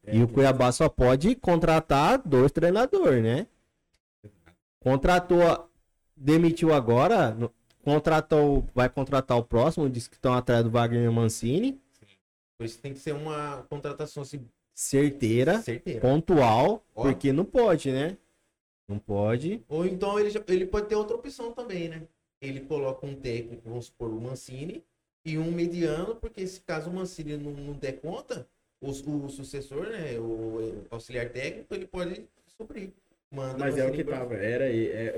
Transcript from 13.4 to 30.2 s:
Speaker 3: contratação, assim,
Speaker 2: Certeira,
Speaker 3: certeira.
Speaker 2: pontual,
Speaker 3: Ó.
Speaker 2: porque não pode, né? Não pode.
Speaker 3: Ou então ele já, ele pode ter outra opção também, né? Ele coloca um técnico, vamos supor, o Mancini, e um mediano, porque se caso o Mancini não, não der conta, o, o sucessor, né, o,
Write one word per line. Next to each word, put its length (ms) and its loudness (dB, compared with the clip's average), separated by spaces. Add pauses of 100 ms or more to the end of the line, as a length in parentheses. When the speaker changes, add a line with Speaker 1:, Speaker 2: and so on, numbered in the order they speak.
Speaker 3:
contratação, 540 -8
assim, 200 -14 (300)
Speaker 2:
Certeira, 840 2
Speaker 3:
certeira. 400 -8
Speaker 2:
pontual, 840 4 (120)
Speaker 3:
Ó. 80 -6
Speaker 2:
porque 300 0
não 120 2
pode, 480 2
né? 240 -4 (720)
Não 100 -6
pode. 720 -2
Speaker 3:
Ou 180 -2
então 320 -2
ele 120 2
já, 180 -6
ele 180 0
pode 220 -4
ter 80 0
outra 180 -2
opção 380 -10
também, 360 -8
né? 140 -12 (380)
Ele 200 -10
coloca 460 -6
um 80 -10
técnico, 540 -10
vamos 180 -10
supor, 240 -10
o 100 -8
Mancini, 640 -12 (420)
e 140 -6
um 140 -4
mediano, 640 -4
porque 300 -10
se 160 -14
caso 280 -8
o 20 -8
Mancini 440 -10
não, 160 -10
não 220 -12
der 260 -8
conta, 480 -10 (320)
o, 80 -10
o 400 -8
sucessor, 640 -12
né, 280 -8
o, 40 -6